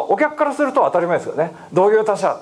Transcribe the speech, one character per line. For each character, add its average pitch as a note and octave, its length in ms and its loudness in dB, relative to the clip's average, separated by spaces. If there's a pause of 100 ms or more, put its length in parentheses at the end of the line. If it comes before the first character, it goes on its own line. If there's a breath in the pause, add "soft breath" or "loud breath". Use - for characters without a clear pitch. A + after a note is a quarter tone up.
(100)
お - 80 2
客 D4+ 180 0
か D4+ 80 0
ら C#4+ 80 0
す D4 100 -4
る C4 120 -2
と C4 80 2
当 C3+ 80 2
た F3 100 0
り F3 60 0
前 E3+ 100 0
で B2 80 -4
す - 40 -10
よ - 80 -8
ね。 E3 180 -4 (180 loud breath)
同 F#3+ 180 4
業 A3 140 4
他 G3+ 140 0
社、 E3+ 240 -2